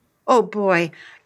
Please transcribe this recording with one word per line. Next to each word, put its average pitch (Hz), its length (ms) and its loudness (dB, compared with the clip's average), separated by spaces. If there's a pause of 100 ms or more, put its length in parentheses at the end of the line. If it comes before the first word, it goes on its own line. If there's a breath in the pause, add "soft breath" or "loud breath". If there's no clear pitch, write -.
(280)
Oh, 254 140 4
boy. 190 500 -2 (340 loud breath)